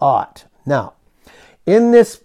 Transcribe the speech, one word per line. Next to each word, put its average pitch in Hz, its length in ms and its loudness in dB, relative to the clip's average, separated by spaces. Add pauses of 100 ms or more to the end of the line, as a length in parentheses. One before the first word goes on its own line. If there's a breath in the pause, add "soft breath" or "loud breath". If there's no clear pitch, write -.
ought. 123 440 -4 (200)
Now, 127 300 -6 (720 soft breath)
in 233 240 2
this 233 340 2